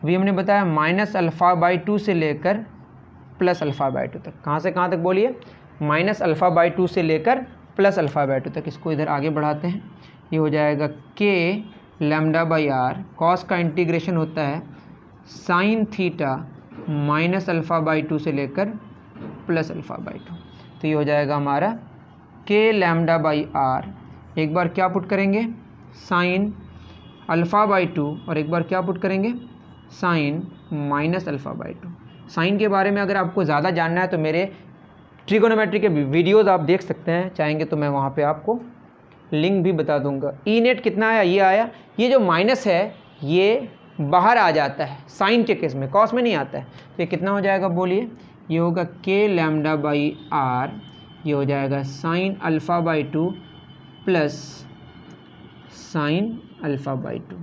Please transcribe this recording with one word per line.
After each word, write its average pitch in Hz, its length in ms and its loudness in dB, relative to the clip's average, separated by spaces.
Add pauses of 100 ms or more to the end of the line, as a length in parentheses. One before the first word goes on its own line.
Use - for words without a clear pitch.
अभी 165 120 2
हमने 190 180 2
बताया 196 320 2
minus 175 520 0
alpha 175 380 2
by 175 300 2
two 208 140 0
से 208 140 0
लेकर 165 520 0 (720)
plus 180 240 2
alpha 139 260 -2
by 127 180 -2
टू - 120 -12
तक। - 260 -16
कहाँ 151 140 -2
से 180 120 -2
कहाँ 180 200 0
तक 180 80 0
बोलिए? 190 360 2 (480)
minus 165 380 0
alpha 170 300 2
by 170 180 4
two 180 180 0
से 180 160 0
लेकर 160 420 0 (320)
plus 196 220 4
alpha 147 280 0
by 135 160 0
टू - 80 -8
तक। 151 160 -8
इसको - 240 -6
इधर 151 180 -2
आगे 147 220 0
बढ़ाते 151 360 -2
हैं, 190 160 -4 (500)
ये 160 60 2
हो 156 100 2
जाएगा 147 380 0 (300)
के 196 440 2 (420)
lambda 156 420 2
by 160 160 2 (100)
r, 131 240 0 (260)
cos 180 220 2
का 185 140 -2
integration 170 600 0
होता 160 260 -2
है 143 180 -4 (760)
sin 208 540 2
theta 170 420 -2 (760)
minus 175 420 0
alpha 165 320 0
by 156 280 0
two 156 100 -2
से 151 120 -4
लेकर 143 380 -2 (800)
plus 160 240 -2
alpha - 260 -10
by - 160 -10
टू। - 220 -14 (460)
तो 160 60 -2
ये 156 60 0
हो 151 100 2
जाएगा 147 320 2
हमारा 143 340 0 (800)
k 208 140 4 (180)
lambda 165 400 4
by 151 180 2 (200)
r, 131 260 0 (540)
एक 156 160 0
बार 175 160 2
क्या 185 180 0
put 185 220 -2
करेंगे? 196 380 0 (560)
sin 185 480 0 (800)
alpha 170 380 2
by 190 180 2 (100)
two, 147 220 -2 (120)
और 156 80 -2
एक 151 140 -2
बार 170 120 0
क्या 185 180 -2
put 180 200 -4
करेंगे? 196 320 0 (640)
sin 160 440 0 (480)
minus 160 400 0
alpha 139 280 -8
by - 180 -10
टू। - 160 -16 (420)
sin 185 280 0
के 214 80 2
बारे 196 240 2
में 202 100 0
अगर 202 160 0
आपको 185 260 0
ज़्यादा 151 280 2
जानना 170 300 0
है 185 60 0
तो 180 120 -2
मेरे 165 320 0 (760)
ट्रिगोनोमेट्री 214 520 4
के 208 80 2
वीडियोज़ 170 600 4
आप 185 120 4
देख 175 200 2
सकते - 300 -6
हैं, 180 220 -2
चाहेंगे 156 320 0
तो 156 120 -2
मैं 147 120 0
वहाँ 139 200 0
पे 143 140 -2
आपको 156 360 0 (760)
link 180 300 2
भी 190 100 4
बता 151 260 0
दूंगा। 139 320 -2 (160)
E 220 140 4
net 247 200 2
कितना 220 280 0
आया? 226 120 4
ये 185 200 4
आया, 202 280 4 (300)
ये 240 100 4
जो 269 120 6
minus 202 460 2
है 185 280 2 (280)
ये 190 460 2 (320)
बाहर 180 360 4
आ 190 140 4
जाता 147 340 0
है 139 120 -12 (120)
Sin 220 340 2
के - 120 2
case 139 200 -4
में, 135 160 -4
cos 214 220 4
में 247 100 0
नहीं 226 120 2
आता 139 220 -4
है। 139 60 -8
तो - 360 -20
ये 170 60 0
कितना 175 260 -2
हो 202 100 0
जाएगा 196 280 2
बोलिए? 185 380 0 (440)
ये 160 60 0
होगा 170 260 2
के 196 460 0
lambda 156 480 2
by 147 200 0 (360)
r, 131 360 0 (560)
ये 151 80 0
हो 143 120 0
जाएगा 139 360 -2 (140)
sin 185 460 -2
alpha 165 400 0
by 160 200 0 (120)
two 160 160 0 (760)
plus 160 340 0 (1500)
sin 165 460 0 (320)
alpha 139 300 -4 (100)
by 117 180 -8
टू 180 220 -16